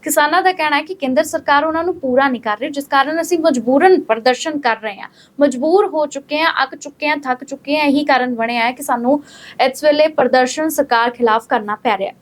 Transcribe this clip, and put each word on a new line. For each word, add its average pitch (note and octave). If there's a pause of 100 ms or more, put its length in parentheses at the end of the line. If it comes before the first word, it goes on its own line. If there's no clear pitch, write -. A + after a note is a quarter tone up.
ਕਿਸਾਨਾਂ D#4
ਦਾ F#4
ਕਹਿਣਾ D4+
ਹੈ D4
ਕਿ D#4+
ਕੇਂਦਰ C4+
ਸਰਕਾਰ D4+
ਉਹਨਾਂ D#4+
ਨੂੰ E4+
ਪੂਰਾ C4
ਨਹੀਂ B3+
ਕਰ G#3
ਰਹੀ, C4
ਜਿਸ C#4+
ਕਾਰਨ D4
ਅਸੀਂ D#4+
ਮਜਬੂਰਨ D4
ਪ੍ਰਦਰਸ਼ਨ B3
ਕਰ A#3
ਰਹੇ G#3+
ਹਾਂ, - (300)
ਮਜਬੂਰ D4
ਹੋ D4+
ਚੁੱਕੇ D4
ਹਾਂ, D#4+
ਅੱਕ C4+
ਚੁੱਕੇ D4
ਹਾਂ, D4+
ਥੱਕ C4
ਚੁੱਕੇ C#4
ਹਾਂ। D4+
ਇਹੀ C#4+
ਕਾਰਨ B3+
ਬਣਿਆ A3+
ਹੈ B3
ਕਿ B3+
ਸਾਨੂੰ C4 (420)
ਇਸ C4
ਵੇਲੇ D4+
ਪ੍ਰਦਰਸ਼ਨ C4
ਸਰਕਾਰ A#3+
ਖਿਲਾਫ A3+
ਕਰਨਾ G#3+
ਪੈ G#3+
ਰਿਹਾ। G3 (100)